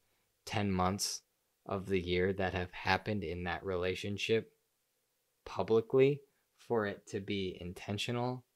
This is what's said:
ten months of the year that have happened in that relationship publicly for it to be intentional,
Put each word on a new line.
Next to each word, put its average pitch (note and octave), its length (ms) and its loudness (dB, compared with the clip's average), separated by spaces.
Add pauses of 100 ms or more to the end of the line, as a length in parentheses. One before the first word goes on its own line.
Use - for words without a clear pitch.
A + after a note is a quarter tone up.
(440)
ten G#2 260 0
months F#2 520 0 (420)
of G2 220 -4
the G2 120 2
year F2+ 340 2
that F2+ 200 -2
have F2+ 180 -4
happened F#2+ 520 0
in F2 220 -6
that E2+ 200 -4
relationship F#2+ 880 -2 (920)
publicly B2 760 4 (360)
for A2 280 -2
it G2+ 220 -6
to G#2+ 120 -6
be G2 400 -4
intentional, A#2+ 840 -4 (100)